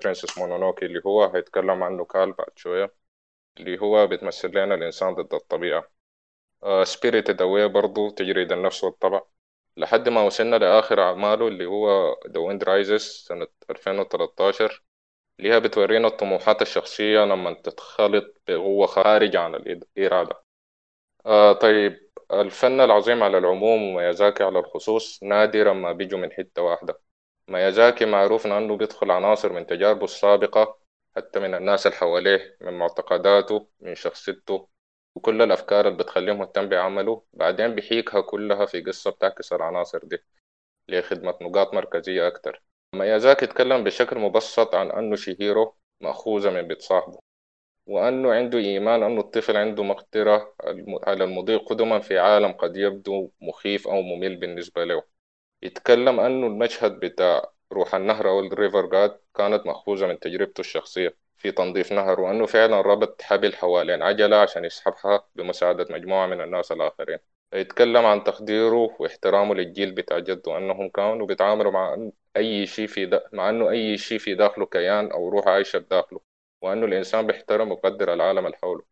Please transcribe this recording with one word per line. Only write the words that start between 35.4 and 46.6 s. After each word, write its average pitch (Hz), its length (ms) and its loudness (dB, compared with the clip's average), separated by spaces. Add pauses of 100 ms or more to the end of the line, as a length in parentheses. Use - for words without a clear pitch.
الأفكار 101 460 2
اللي 92 100 -2
بتخليه 92 340 -4
مهتم 98 360 -4
بعمله، 98 540 -2 (100)
بعدين 104 420 -2
بيحيكها 104 460 -2
كلها 101 440 -2
في 90 160 -6
قصة 95 300 -8
بتعكس - 420 -4
العناصر 87 460 -4
دي 82 200 -10 (720)
لخدمة 90 540 -4
نقاط 98 320 0
مركزية 90 520 -4
أكتر. - 360 -8 (320)
ميازاكي 110 500 4
اتكلم 127 400 0
بشكل 120 340 0
مبسط 110 560 0
عن 90 160 0
أنه 107 260 -4
شيهيرو 101 580 -2 (260)
مأخوذة 101 500 -2
من 90 120 -2